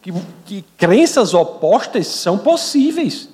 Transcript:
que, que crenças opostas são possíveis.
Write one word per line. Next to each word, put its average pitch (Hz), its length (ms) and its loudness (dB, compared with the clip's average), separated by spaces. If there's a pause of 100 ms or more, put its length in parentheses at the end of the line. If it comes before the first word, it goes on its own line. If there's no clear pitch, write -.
que, 180 120 -12 (320)
que 196 200 -14 (120)
crenças 208 560 2
opostas 175 720 0
são 180 300 -4
possíveis. 311 960 -2